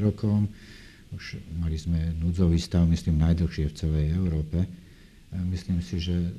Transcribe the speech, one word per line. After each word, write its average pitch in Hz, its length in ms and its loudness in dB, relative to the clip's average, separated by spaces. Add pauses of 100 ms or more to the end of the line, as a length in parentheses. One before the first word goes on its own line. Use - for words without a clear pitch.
rokom. 104 480 2 (640)
Už - 240 -12 (240)
mali 80 160 -2
sme 82 400 -2
núdzový 85 400 2
stav, 85 320 2
myslím, 82 320 2
najdlhšie 82 480 2
v - 80 -8
celej 78 300 0 (100)
Európe. 85 480 0
E, - 40 -4 (840)
myslím 87 320 -2
si, 92 160 -4
že 87 380 -2